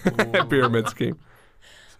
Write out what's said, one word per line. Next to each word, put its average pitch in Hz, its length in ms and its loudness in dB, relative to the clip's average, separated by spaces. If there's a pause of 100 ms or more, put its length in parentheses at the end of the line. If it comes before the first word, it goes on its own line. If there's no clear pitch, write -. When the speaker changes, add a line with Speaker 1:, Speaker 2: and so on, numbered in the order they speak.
Speaker 1:
<laughs> - 40 0
Speaker 2:
Ooh. 185 400 0
Speaker 1:
pyramid 120 420 2
scheme. - 300 -6 (800)